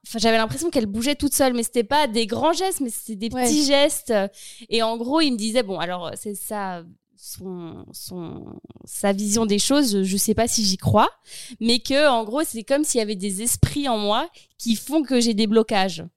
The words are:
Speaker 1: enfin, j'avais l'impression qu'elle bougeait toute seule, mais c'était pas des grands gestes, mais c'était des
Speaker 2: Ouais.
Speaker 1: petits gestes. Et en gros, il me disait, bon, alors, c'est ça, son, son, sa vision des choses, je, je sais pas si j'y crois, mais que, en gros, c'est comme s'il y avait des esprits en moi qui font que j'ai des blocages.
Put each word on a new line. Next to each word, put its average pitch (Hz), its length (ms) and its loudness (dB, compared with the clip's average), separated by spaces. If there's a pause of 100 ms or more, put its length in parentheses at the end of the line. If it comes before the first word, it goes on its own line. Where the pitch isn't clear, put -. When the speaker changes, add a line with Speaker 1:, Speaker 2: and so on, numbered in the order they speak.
Speaker 1:
enfin, 233 120 -8
j'avais 226 200 4
l'impression 269 320 -2
qu'elle 226 160 2
bougeait 226 280 -2
toute 285 200 -2
seule, 262 200 4
mais 233 80 -2
c'était 233 220 -2
pas 294 220 2
des 226 200 0
grands 277 260 0
gestes, 370 280 -2
mais 247 100 -4
c'était 220 380 -8
des 226 60 -6
Speaker 2:
Ouais. 254 100 0
Speaker 1:
petits 294 200 4
gestes. 285 480 2 (560)
Et 226 140 0
en 226 140 -2
gros, 254 240 0
il 285 120 2
me 240 60 0
disait, 220 240 0
bon, 190 160 -4
alors, 175 380 -6
c'est 208 180 -10
ça, 190 480 -8 (340)
son, 175 760 -12
son, - 520 -12 (400)
sa - 280 -2
vision 208 340 0
des 202 140 2
choses, 269 380 4
je, 190 40 2
je 190 140 0
sais 208 180 2
pas 233 140 2
si 226 160 0
j'y 190 120 0
crois, 233 340 4 (500)
mais 247 180 2
que, 285 300 2
en 226 160 4
gros, 240 200 -2
c'est 226 200 -8
comme 294 200 2
s'il 262 140 0
y 220 40 2
avait 214 120 -2
des 196 280 -4
esprits 277 460 0
en 233 100 2
moi 214 300 0 (300)
qui 233 180 0
font 302 260 0
que 254 180 2
j'ai 233 140 2
des 220 120 4
blocages. 196 580 2 (120)